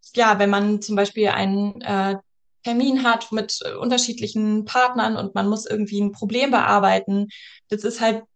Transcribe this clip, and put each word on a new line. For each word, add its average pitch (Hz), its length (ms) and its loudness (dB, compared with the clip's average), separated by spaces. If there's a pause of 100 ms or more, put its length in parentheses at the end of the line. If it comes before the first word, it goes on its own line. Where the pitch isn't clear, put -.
(160)
ja, 220 240 4
wenn 202 100 4
man 202 320 0
zum 208 140 -4
Beispiel 202 340 2
einen, 196 520 -2
äh, 196 340 -2 (480)
Termin 262 400 2
hat 233 280 2
mit, 214 340 -4
äh, - 80 -6
unterschiedlichen 220 920 -2
Partnern 240 520 0
und 196 180 -6
man 196 140 2
muss 214 160 -2
irgendwie 208 360 -4
ein 202 100 0
Problem 233 400 -2
bearbeiten, 202 760 2 (420)
das 214 140 -6
ist 233 180 -4
halt 220 220 0 (120)